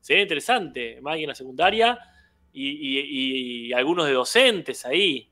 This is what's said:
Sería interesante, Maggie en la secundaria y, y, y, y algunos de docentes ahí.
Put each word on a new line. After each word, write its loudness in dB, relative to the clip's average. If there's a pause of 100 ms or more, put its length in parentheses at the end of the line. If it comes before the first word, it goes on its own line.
Sería 4
interesante, -2
Maggie -6
en -6
la -8
secundaria 2 (560)
y, -8
y, -4
y, -4
y -6
algunos 2
de 2
docentes 2
ahí. -2